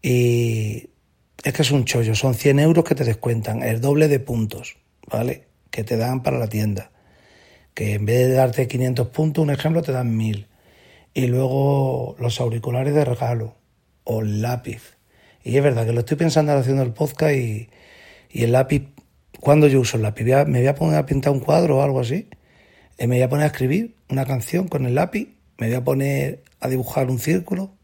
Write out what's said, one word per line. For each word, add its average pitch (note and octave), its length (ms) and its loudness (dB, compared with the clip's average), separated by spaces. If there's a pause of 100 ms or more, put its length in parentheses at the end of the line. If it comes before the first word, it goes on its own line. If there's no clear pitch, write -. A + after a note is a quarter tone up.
Y A#2+ 880 0 (540)
es C#3+ 100 -4
que - 80 -2
es C#3 100 2
un C3+ 140 2
chollo, A2 300 0
son B2+ 180 0
cien C#3 260 4
euros D#3+ 240 4
que - 120 0
te C#3 80 -4
descuentan, A2+ 600 -2
el A2+ 160 -2
doble C#3+ 280 4
de C#3 120 2
puntos, - 580 -6 (300)
¿vale? A#2+ 400 -6 (220)
Que A2+ 140 -8
te A2+ 140 -4
dan A#2+ 260 -2
para C3+ 140 -2
la A#2 100 -4
tienda. G#2+ 440 -4 (840)
Que G#2 200 -4
en G#2 120 -2
vez B2 220 2
de C3 60 2
darte B2+ 340 2
quinientos B2+ 400 -2
puntos, D#3 360 0
un C#3+ 80 0
ejemplo, D#3+ 300 -2
te D3 100 -6
dan A#2+ 260 -2
mil. G#2+ 300 -4 (680)
Y C3 140 0
luego C3 920 0
los A#2 200 -2
auriculares B2 540 -2
de D3+ 100 4
regalo, A#2 520 -4 (480)
o A2 180 -4
el G#2+ 200 -2
lápiz. - 560 -8 (460)
Y B2 140 0
es C#3 60 4
verdad A#2 220 2
que A2+ 60 0
lo A#2 100 0
estoy C#3 160 -2
pensando D#3 340 2
ahora C#3 100 2
haciendo C3+ 220 2
el A#2 100 -2
podcast D3+ 400 0
y, A#2 360 -4 (600)
y A#2+ 140 -2
el A#2 80 2
lápiz, C3 380 0 (500)
¿cuándo D3 280 6
yo C3+ 120 6
uso A2+ 180 -2
el A2 60 0
lápiz? G#2+ 200 -4
Voy B2 100 2
a, C#3+ 120 4
me C3+ 140 0
voy B2+ 80 4
a C3+ 80 2
poner D#3 220 2
a C#3+ 80 0
pintar C#3 280 0
un C3+ 60 0
cuadro D#3+ 380 2
o C3+ 40 4
algo C#3 180 0
así. B2+ 300 -4 (680)
Eh, B2 100 -2
me B2 80 2
voy B2+ 80 4
a B2 60 2
poner C#3+ 160 0
a - 20 2
escribir D3+ 480 -2 (140)
una C3+ 160 -2
canción C#3 420 -4
con C3+ 180 -4
el B2 100 -2
lápiz, F3+ 340 -2 (280)
me A#2 100 -4
voy A#2+ 80 -2
a B2+ 80 -4
poner C#3 600 -2 (160)
a - 80 -6
dibujar C3 420 -2
un B2+ 100 -2
círculo. F#3 520 -4 (120)